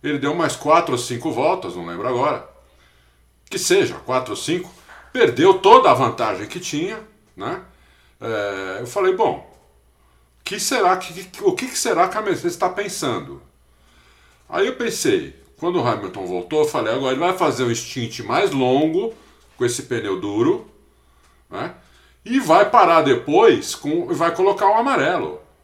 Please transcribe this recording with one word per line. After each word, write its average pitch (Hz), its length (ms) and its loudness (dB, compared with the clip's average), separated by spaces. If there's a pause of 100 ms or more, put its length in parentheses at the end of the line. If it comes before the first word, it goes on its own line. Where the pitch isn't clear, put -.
Ele 147 180 -4
deu 143 160 -2
mais 165 200 -2
quatro 160 380 2
ou 120 60 -2
cinco 127 320 -6
voltas, 127 440 -2
não 85 100 -10
lembro 87 220 -8
agora. 127 400 -2 (1000)
Que - 80 -8
seja, 170 380 2 (100)
quatro 127 260 -2
ou 98 60 -8
cinco. 175 340 -6 (400)
Perdeu 185 440 6
toda 208 340 8
a 127 60 8
vantagem 110 520 -2
que - 120 -12
tinha, 190 400 -6 (360)
né? 131 260 -10 (600)
É, 101 600 -6
eu 123 60 -10
falei, 185 280 0
bom, - 360 -2 (920)
que 202 160 -10
será 196 380 0
que, 185 140 -12 (140)
que, - 180 -16
o 196 100 2
que, - 140 -6
que - 100 -8
será 185 300 2
que 190 100 -6
a 220 40 -4
Mercedes 175 340 -4
tá 185 140 -2
pensando? 156 720 -6 (1040)
Aí 196 200 0
eu 254 80 -4
pensei, 107 600 -2 (220)
quando 175 240 -2
o 120 60 0
Hamilton 101 380 -4
voltou, 92 360 -2
eu 151 60 4
falei, 113 260 -2
agora 135 200 -2
ele 135 60 -4
vai 180 160 0
fazer 135 280 0
um 120 100 0
stint - 460 -8
mais 143 320 0
longo 151 600 0 (460)
com 123 80 0
esse 120 180 -4
pneu 101 360 -4
duro, 107 500 -2 (800)
né? 143 240 -10 (500)
E 247 160 0
vai 196 300 4
parar 170 320 6
depois 147 720 4
com, 165 400 -4
vai 165 220 0
colocar 196 320 2
um 208 100 4
amarelo 185 640 -2 (220)